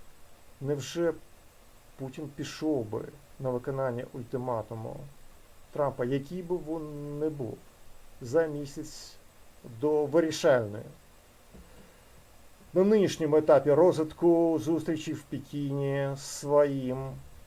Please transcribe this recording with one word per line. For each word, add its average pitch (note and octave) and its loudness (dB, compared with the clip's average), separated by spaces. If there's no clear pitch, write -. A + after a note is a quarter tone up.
Невже D3 -2
Путін C3+ -10
пішов D3 -2
би A2 -6
на C3 -2
виконання B2+ -2
ультиматуму A#2+ -6
Трампа, C#3 0
який C#3 -4
би E3+ -4
він D3 -8
не D#3 0
був, C#3 -6
за D#3+ 2
місяць D3 -10
до D3+ 2
вирішальної? C3+ 2
На F3+ 6
нинішньому E3+ 4
етапі D3 6
розвитку E3 4
зустрічі D#3 -2
в C#3+ -8
Пекіні C#3 -4
з C#3 -12
своїм C#3 0